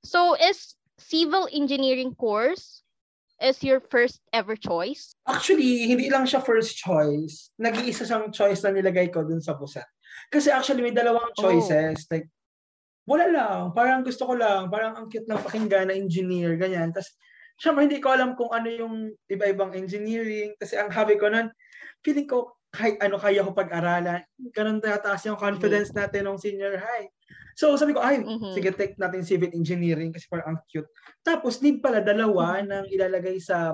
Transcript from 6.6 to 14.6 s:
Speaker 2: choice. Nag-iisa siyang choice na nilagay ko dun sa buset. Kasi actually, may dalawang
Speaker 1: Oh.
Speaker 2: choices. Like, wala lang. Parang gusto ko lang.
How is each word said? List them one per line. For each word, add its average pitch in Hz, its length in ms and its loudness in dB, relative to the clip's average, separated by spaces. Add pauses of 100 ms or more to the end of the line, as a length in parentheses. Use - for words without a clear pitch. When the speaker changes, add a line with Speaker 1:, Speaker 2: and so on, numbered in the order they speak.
Speaker 2:
choice. 156 800 -2
Nag-iisa 233 480 -2
siyang 214 320 -4
choice 202 320 2
na 196 80 2
nilagay 185 340 2
ko 170 140 -2
dun 165 180 -2
sa 156 140 -6
buset. 139 320 -12 (400)
Kasi 294 240 4
actually, 269 320 2
may 233 100 -2
dalawang 233 400 2
Speaker 1:
Oh. - 80 -6
Speaker 2:
choices. 165 680 2
Like, 160 160 -4 (840)
wala 311 160 4
lang. 202 480 0
Parang 254 320 4
gusto 254 240 -4
ko 247 80 0
lang. 202 320 2